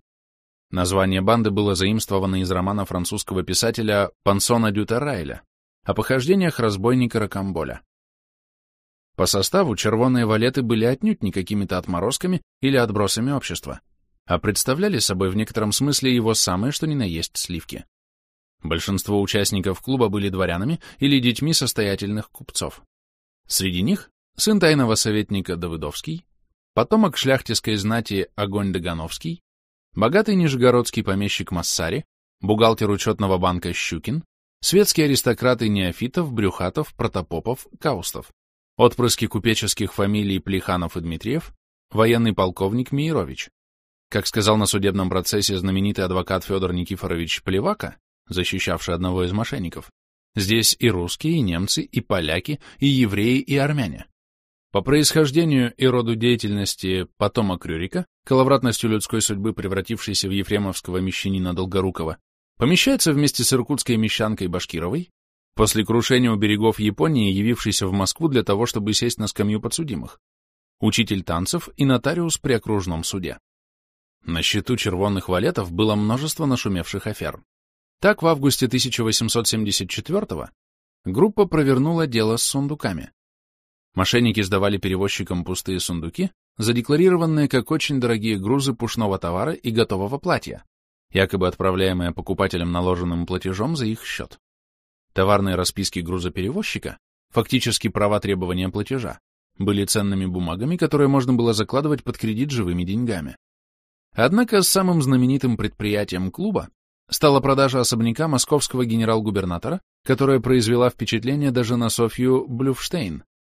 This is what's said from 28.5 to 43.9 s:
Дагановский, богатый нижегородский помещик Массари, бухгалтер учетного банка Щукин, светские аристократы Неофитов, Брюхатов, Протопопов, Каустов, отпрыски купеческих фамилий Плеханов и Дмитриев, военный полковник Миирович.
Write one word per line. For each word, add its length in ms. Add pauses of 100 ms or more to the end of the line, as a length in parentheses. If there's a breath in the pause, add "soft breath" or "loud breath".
Дагановский, 720 (520)
богатый 420
нижегородский 680
помещик 480
Массари, 540 (340)
бухгалтер 500
учетного 480
банка 360
Щукин, 500 (380)
светские 460
аристократы 600
Неофитов, 640
Брюхатов, 640
Протопопов, 720 (140)
Каустов, 500 (460)
отпрыски 500
купеческих 640
фамилий 460
Плеханов 560
и 60
Дмитриев, 500 (400)
военный 420
полковник 600
Миирович. 560 (600)